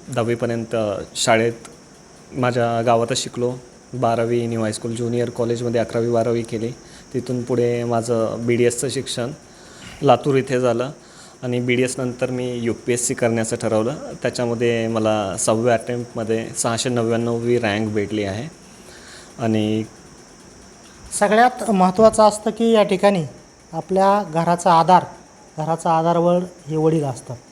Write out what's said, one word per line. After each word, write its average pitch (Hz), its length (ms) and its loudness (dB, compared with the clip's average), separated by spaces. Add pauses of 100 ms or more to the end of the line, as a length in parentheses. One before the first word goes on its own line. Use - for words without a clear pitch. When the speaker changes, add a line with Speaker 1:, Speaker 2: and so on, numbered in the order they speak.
Speaker 1:
दहावीपर्यंत 117 680 -2 (400)
शाळेत 117 360 2 (800)
माझ्या 120 500 0
गावातच 117 360 2
शिकलो. 123 360 -4 (400)
बारावी 117 540 0
न्यू 117 140 -4
हायस्कूल 110 340 -4
ज्युनियर 120 340 -2
कॉलेजमध्ये 120 520 -2
अकरावी 117 300 -2
बारावी 117 300 0
केली. 113 300 -6 (420)
तिथून 123 300 -4
पुढे 120 400 0
माझं 117 560 -2
बीडीएसचं 120 500 0
शिक्षण 127 420 -6 (680)
लातूर 135 340 4
इथे 131 240 0
झालं 123 300 0 (540)
आणि 123 160 -2
बीडीएस 127 400 0
नंतर 123 300 -4
मी 127 240 -6
यूपीएससी 120 600 -2
करण्याचं 117 420 0
ठरवलं. 110 380 0 (280)
त्याच्यामध्ये 117 680 0
मला 107 500 0
सहाव्या 113 360 2
अटेम्प्टमध्ये 113 760 -4
सहाशे 123 400 -4
नव्याण्णवी 117 720 0
रँक 107 340 -2
भेटली 104 300 -2
आहे. 104 460 -8 (680)
आणि 110 440 0 (1400)
Speaker 2:
सगळ्यात 220 520 4
महत्त्वाचं 214 520 6
असतं 214 280 2
की 226 200 2
या 214 120 6
ठिकाणी 196 420 2 (480)
आपल्या 190 580 2
घराचा 170 420 2
आधार, 165 320 6 (520)
घराचा 160 400 0
आधारवड 170 460 2 (240)
हे 156 100 -4
वडील 160 260 2
असतात. 127 320 -8 (160)